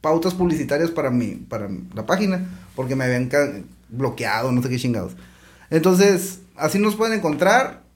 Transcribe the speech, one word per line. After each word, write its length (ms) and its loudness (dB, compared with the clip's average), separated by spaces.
pautas 340 2
publicitarias 580 0
para 180 -2
mi, 240 0
para 340 -8
la 140 -8
página, 400 0
porque 180 -4
me 80 -2
habían 260 0
ca-, 220 2
bloqueado, 640 -2
no 100 2
sé 60 -2
qué 100 -2
chingados. 360 -4
Entonces, 720 4
así 220 -2
nos 180 2
pueden 220 0
encontrar. 640 2